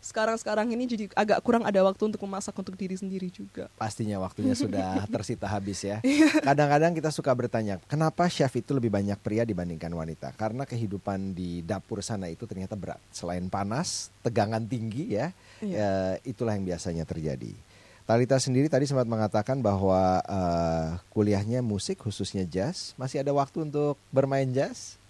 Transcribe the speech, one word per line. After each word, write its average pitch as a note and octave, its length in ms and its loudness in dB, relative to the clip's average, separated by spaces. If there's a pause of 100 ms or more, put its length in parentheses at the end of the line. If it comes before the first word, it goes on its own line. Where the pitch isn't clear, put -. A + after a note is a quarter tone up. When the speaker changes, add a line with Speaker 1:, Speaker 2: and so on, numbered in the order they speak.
Speaker 1:
sekarang-sekarang A3 640 0
ini A#3+ 220 -2
jadi A3 240 -2
agak G3+ 320 2
kurang A#3 180 4
ada G3+ 160 2
waktu F#3+ 300 4
untuk G#3 160 -4
memasak G3 320 -6
untuk F#3+ 160 -8
diri F#3 240 -6
sendiri F#3+ 320 -6
juga. - 480 -12
Speaker 2:
Pastinya G#2+ 420 -4
waktunya G#2+ 380 0
sudah F#2+ 480 -2
Speaker 1:
<laughs> - 80 -6
Speaker 2:
tersita G#2 320 -4
habis G2+ 340 -2
ya. G2+ 220 -4
Speaker 1:
Iya. D4 400 6
Speaker 2:
Kadang-kadang D3+ 560 6
kita D#3 160 -2
suka D3+ 180 -2
bertanya, A2+ 540 0
kenapa D#3+ 420 0
chef D#3 280 2
itu B2 180 -2
lebih B2 160 2
banyak G2+ 320 0
pria G#2+ 240 0
dibandingkan F2 480 -4
wanita? D#2+ 400 -6
Karena A2 320 -4
kehidupan G2 720 -4
di F2 240 -6
dapur F#2+ 400 -6
sana G2 260 -6
itu E2+ 220 -10
ternyata F#2+ 240 -8
berat. E2+ 260 -8 (140)
Selain F2+ 340 -6
panas, G2+ 640 -4 (160)
tegangan A2+ 400 0
tinggi A2+ 480 -4
ya, C3+ 240 -2 (240)
Speaker 1:
Iya. G3+ 160 -4
Speaker 2:
eh, F#2+ 380 0 (100)
itulah A#2 320 -2
yang G2 80 -2
biasanya E2+ 400 -4
terjadi. C#2+ 480 -6 (500)
Talita A#2+ 380 4
sendiri C3 260 2
tadi C#3 220 2
sempat C3 160 2
mengatakan A2 560 0
bahwa, F#2+ 400 4 (220)
eh, E2+ 680 0 (240)
kuliahnya G#2 480 2
musik, A2+ 400 -4
khususnya G2+ 420 -4
jazz. C3 540 -4
Masih C3 240 -4
ada C#3 100 -2
waktu C#3+ 380 0
untuk D3 400 0
bermain C3+ 400 2
jazz? C#3 480 -2 (120)